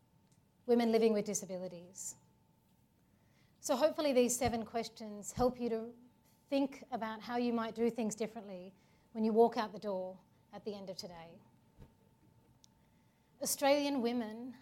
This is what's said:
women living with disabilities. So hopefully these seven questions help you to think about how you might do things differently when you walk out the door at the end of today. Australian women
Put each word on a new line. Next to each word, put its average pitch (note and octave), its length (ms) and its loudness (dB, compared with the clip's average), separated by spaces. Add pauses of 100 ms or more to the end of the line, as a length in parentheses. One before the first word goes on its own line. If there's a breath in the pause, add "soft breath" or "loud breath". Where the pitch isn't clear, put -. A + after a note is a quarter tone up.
(680)
women A#3 260 6
living A3+ 200 6
with G#3 120 2
disabilities. F#3 920 -8 (1500 soft breath)
So D4 140 0
hopefully D4+ 380 2
these A#3+ 240 4
seven A3+ 280 0
questions G#3+ 680 -8
help B3 280 2
you A#3+ 100 -2
to A3+ 160 -4 (640)
think C#4 440 0
about A3 280 -6
how A#3+ 180 -4
you A#3+ 140 2
might A3+ 220 -2
do A3+ 160 2
things A3 240 -2
differently G3+ 580 -8 (400 soft breath)
when A3 120 0
you A3 80 4
walk A#3 240 8
out G#3+ 160 -2
the G#3 60 -12
door F#3 360 -6 (400)
at G3+ 100 -14
the G#3 100 -8
end G3 160 -12
of F3+ 60 -10
today. E3+ 440 -16 (2000 soft breath)
Australian C#4+ 580 2
women A#3 600 -4